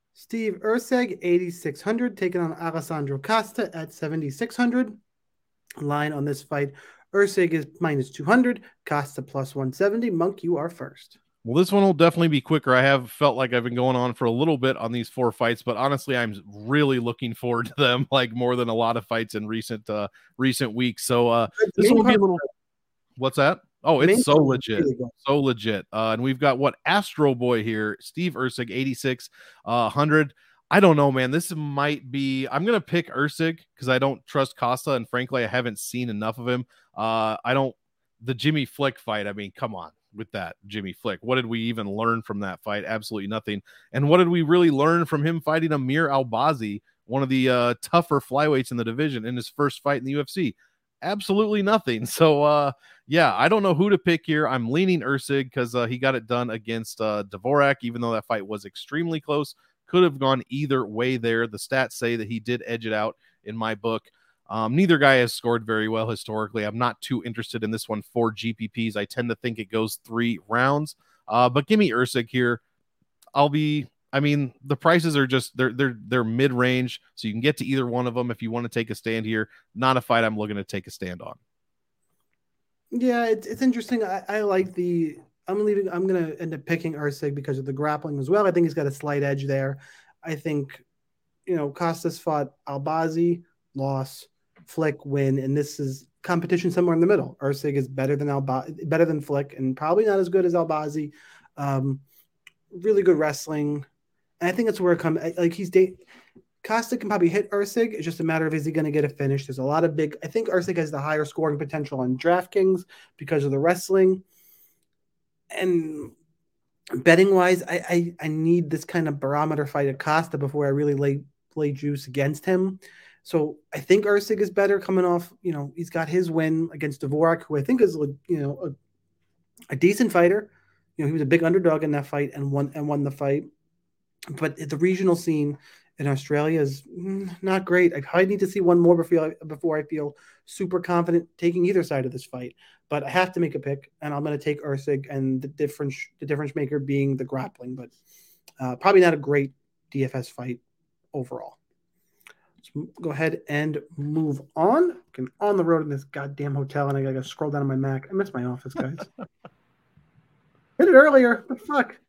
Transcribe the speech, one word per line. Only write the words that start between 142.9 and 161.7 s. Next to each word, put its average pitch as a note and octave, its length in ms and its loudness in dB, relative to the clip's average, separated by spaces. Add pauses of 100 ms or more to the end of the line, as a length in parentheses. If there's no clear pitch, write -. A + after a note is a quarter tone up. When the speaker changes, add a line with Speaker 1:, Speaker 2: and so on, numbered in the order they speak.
Speaker 1:
I - 60 -8
have - 240 2
to F3 60 -2
make D#3 140 0
a D3+ 60 -4
pick, C#3 320 -8 (100)
and D3 100 -6
I'm C#3+ 120 -4
gonna D3 120 -2
take D3 280 -4
Usyk, C#3 440 -4
and C3 320 -2
the C#3+ 80 -10
difference, D3 480 -6 (220)
the D#3+ 80 -12
difference C#3+ 300 -4
maker D3 220 -2
being C#3 380 0
the B2+ 80 -6
grappling. B2+ 520 -10
But, A#2+ 140 -16 (680)
uh, B2+ 180 -6
probably G3 240 6
not E3+ 140 6
a D3+ 40 -2
great C#3 340 0 (380)
D C3+ 140 -2
F C3 100 -6
S B2+ 140 -6
fight B2 320 -10 (540)
overall. C3 420 -10 (1040)
Let's - 180 -20
m-, D3+ 140 -10 (100)
go E3 120 -6
ahead D#3+ 360 -2
and D3 320 -2 (160)
move D3 460 -2 (120)
on. D4 440 2 (180)
I'm B2+ 240 -8
on G3+ 160 2
the F3 80 2
road E3 180 2
in D3+ 60 -6
this C3+ 160 -6
goddamn C#3+ 500 -8
hotel, C#3 340 -2
and C#3 100 0
I C3+ 40 -2
gotta C3 220 -4
scroll D3+ 260 -6
down C#3+ 120 -2
on C#3 60 0
my C3 80 -2
Mac. C3+ 340 -4
I - 20 -10
miss G3 220 -4
my B2 100 -4
office, B2 300 -10
guys. D#3+ 240 -6 (180)
Speaker 2:
<laughs> - 20 -20 (1600)
Speaker 1:
Hit F4 100 6
it F#4 40 8
earlier, C4 540 8
but C4 140 -8
fuck. C#4+ 380 -2 (100)